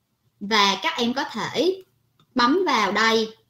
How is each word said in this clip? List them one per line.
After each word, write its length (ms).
Và 420
các 140
em 180
có 100
thể 580
bấm 320
vào 260
đây. 440